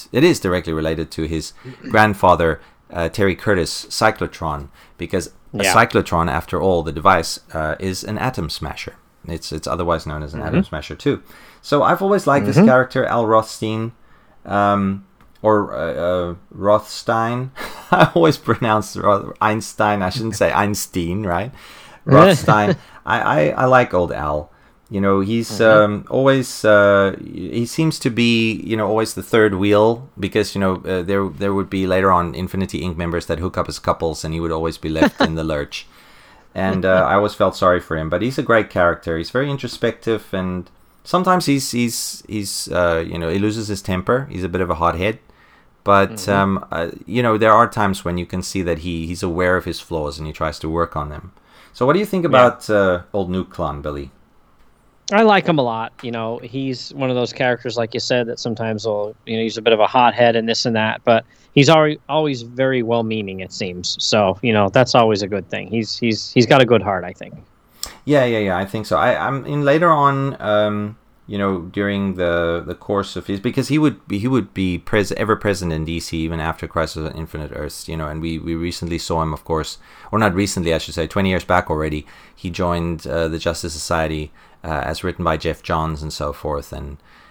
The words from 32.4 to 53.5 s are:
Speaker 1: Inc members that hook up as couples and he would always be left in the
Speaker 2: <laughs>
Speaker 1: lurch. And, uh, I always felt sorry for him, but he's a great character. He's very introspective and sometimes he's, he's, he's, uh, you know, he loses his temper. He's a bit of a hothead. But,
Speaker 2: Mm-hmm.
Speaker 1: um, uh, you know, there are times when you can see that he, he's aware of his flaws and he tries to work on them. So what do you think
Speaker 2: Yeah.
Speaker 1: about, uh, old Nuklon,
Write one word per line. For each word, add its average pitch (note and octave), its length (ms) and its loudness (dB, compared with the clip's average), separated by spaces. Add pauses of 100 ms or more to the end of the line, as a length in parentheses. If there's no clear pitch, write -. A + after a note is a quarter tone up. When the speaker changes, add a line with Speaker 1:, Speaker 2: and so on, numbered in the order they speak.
Speaker 1:
Inc F2 140 -6
members E2+ 300 -4
that E2 140 -4
hook F2+ 180 -4
up F2 100 -4
as - 120 -10
couples E2+ 440 -2
and D#2+ 80 -4
he E2 60 -4
would E2 140 -2
always D#2+ 260 -4
be D#2+ 100 -8
left D#2+ 320 0
in D#2+ 140 0
the D#2+ 100 -4
Speaker 2:
<laughs> D#2+ 80 -2
Speaker 1:
lurch. - 360 -8 (640)
And, F#2+ 320 -2
uh, F#2 240 4
I F#2+ 40 2
always G#2 200 2
felt F#2+ 220 0
sorry F2+ 240 4
for E2 160 -6
him, D#2 120 -4
but F2 140 -2
he's C3 160 -4
a D3+ 60 -4
great A2+ 260 2
character. E2+ 480 0
He's E2 120 -8
very C#3 200 -2
introspective A#2 800 -4
and F#2 380 -6 (320)
sometimes F3+ 440 0
he's, C#3 260 0
he's, A#2+ 560 -4
he's, G#2 400 -6
uh, E2+ 380 0
you E2+ 120 -8
know, E2 100 -4
he F2+ 120 0
loses G#2+ 280 -2
his G2 140 -6
temper. A2+ 480 -2
He's F2+ 140 -8
a F#2 40 -4
bit F#2 120 -4
of F2 100 -2
a D#2+ 60 -2
hothead. E2+ 420 0 (640)
But, G2 300 4
Speaker 2:
Mm-hmm. G#2 200 -6
Speaker 1:
um, G2 380 2
uh, E2 200 -4 (160)
you A#2+ 180 -2
know, A2+ 120 4
there A2 160 6
are A#2 160 6
times G2+ 360 -2
when F2 140 -2
you F2 80 -6
can F#2 160 -6
see F#2+ 200 -4
that E2+ 160 -2
he, E2 300 -6
he's F2 160 -6
aware F2+ 320 2
of E2+ 80 -2
his E2+ 160 -6
flaws D2 380 -6
and D#2 100 -8
he D#2 40 -10
tries D#2 280 -4
to D#2+ 80 -6
work E2 280 -2
on D2+ 120 -6
them. - 240 -14 (400)
So - 140 -2
what C#3 80 4
do F#3 40 4
you G#3 80 0
think F#3 160 -2
Speaker 2:
Yeah. E3 80 0
Speaker 1:
about, B2 400 2
uh, F#2+ 320 2 (100)
old F#2+ 180 -2
Nuklon, E2 520 -6